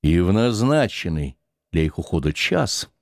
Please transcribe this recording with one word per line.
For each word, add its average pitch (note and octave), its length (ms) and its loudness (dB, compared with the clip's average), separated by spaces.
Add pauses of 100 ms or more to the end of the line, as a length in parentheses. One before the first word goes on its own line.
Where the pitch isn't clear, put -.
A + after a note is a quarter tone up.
И D#2+ 160 4
в F2+ 120 2
назначенный A2 1040 0 (340)
для D#2+ 120 2
их D#2 140 -2
ухода D2+ 360 -2
час - 560 -2 (120)